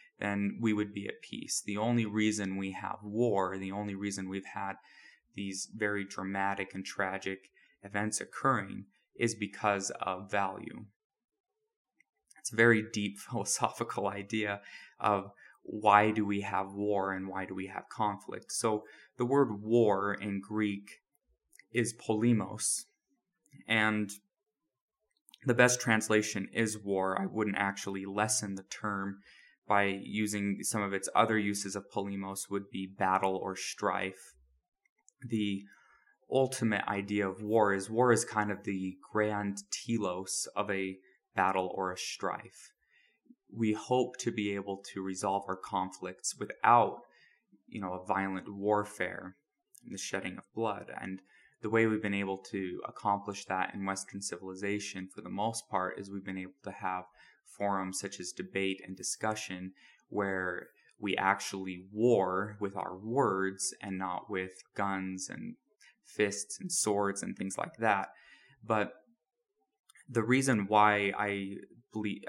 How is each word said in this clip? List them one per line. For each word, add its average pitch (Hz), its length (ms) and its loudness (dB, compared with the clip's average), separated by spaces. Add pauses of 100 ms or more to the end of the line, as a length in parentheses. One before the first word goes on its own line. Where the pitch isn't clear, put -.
(200)
then 101 420 0
we 113 100 4
would 104 220 0
be 101 140 -8
at - 160 -10
peace. - 420 -8
The 104 120 -4
only 117 280 2
reason 104 520 0
we 98 160 -4
have 98 280 -6
war, 101 560 2
the 95 140 -6
only 101 240 -4
reason 98 340 -4
we've 95 240 -6
had 98 200 -6 (600)
these 98 420 -8
very 104 300 0
dramatic 98 720 -4
and 95 100 -8
tragic 95 540 -4 (420)
events 104 400 -2
occurring 101 640 -2 (300)
is 117 200 0
because 101 560 -2 (100)
of 95 300 -4
value. 98 540 -2 (1500)
It's - 120 -8
a 110 40 -10
very 113 360 10
deep 104 280 -2
<laughs> - 100 -16
philosophical 107 800 -2
idea 101 540 -4 (380)
of 98 320 2 (300)
why 107 480 6
do 107 160 0
we 101 160 0
have 98 320 -4
war 101 400 0
and 95 140 -6
why 95 180 -4
do 95 80 -8
we 95 140 -6
have 98 220 -10
conflict. - 600 -4
So 107 340 0 (320)
the 123 80 0
word 123 360 4
war 104 540 6
in 98 260 -2
Greek 101 600 -2 (720)
is 120 220 0
polemos, 107 920 0 (800)
and 107 420 2 (1400)
the 123 80 4
best 123 260 6
translation 107 720 4
is 107 260 0
war. 95 440 0
I 98 60 -2
wouldn't 104 300 0
actually 98 500 -2
lessen 101 480 0
the 95 80 -8
term 98 540 -4 (500)
by 101 160 6
using 101 800 0
some 110 180 0
of 98 120 0
its 95 220 -2
other 110 220 6
uses 101 380 -2
of 98 160 -8
polemos 98 580 -4
would 98 220 -4
be 95 160 -6
battle 95 480 2
or 92 200 -4
strife. - 800 -4 (960)
The 104 340 0 (640)
ultimate 127 580 2
idea 101 400 0
of 98 160 -6
war 104 300 6
is, 95 160 -2
war 120 220 6
is 110 140 4
kind 104 260 0
of 98 120 -6
the 95 340 -4 (140)
grand 104 480 0 (120)
telos 98 840 -2
of 101 160 0
a 95 260 -2 (380)
battle 95 400 2
or 92 160 0
a 92 60 -8
strife. - 760 -8 (800)
We 110 200 2
hope 127 440 2
to 117 140 -2
be 101 240 -2
able 98 280 -6 (100)
to 98 80 -6
resolve 95 460 -2
our 95 80 -2
conflicts 92 840 -6
without, 107 640 4 (640)
you - 120 -10
know, 92 140 -4
a 92 120 -8
violent 98 480 -2
warfare 98 800 -2 (500)
and - 80 -12
the 98 60 -8
shedding - 380 -6
of - 180 -18
blood. 107 440 -4
And 95 220 -6 (400)
the 110 80 -4
way 113 160 6
we've 110 160 2
been 101 120 0
able 98 260 0 (100)
to 92 360 -4
accomplish 101 600 -2
that 92 280 -2
in 98 120 -6
Western 95 360 -6
civilization, 95 920 -6
for - 80 -14
the 92 80 -12
most 107 400 -4
part, 92 300 0
is 98 100 -10
we've 98 160 -8
been 95 120 -6
able 92 160 -10 (100)
to 98 80 -8
have 92 320 -4 (420)
forums 95 540 -2
such - 200 -8
as 90 120 -10
debate 95 540 -4
and 95 120 -12
discussion 92 760 -6 (360)
where 95 600 -2 (300)
we 104 180 0
actually 95 760 0
war 104 680 4
with 98 180 -2
our 92 200 -4
words 98 840 0
and 98 160 -4
not 92 320 -4
with 92 340 -6 (100)
guns 95 560 -2
and - 260 -10 (500)
fists - 540 -2
and 95 120 -8
swords 101 520 0
and 98 120 -6
things 98 220 -6
like 82 200 -6
that. 104 320 2 (540)
But 107 300 0 (1120)
the 113 160 2
reason 123 440 4
why 104 500 6
I 101 380 -2 (360)
ble-, 104 380 -4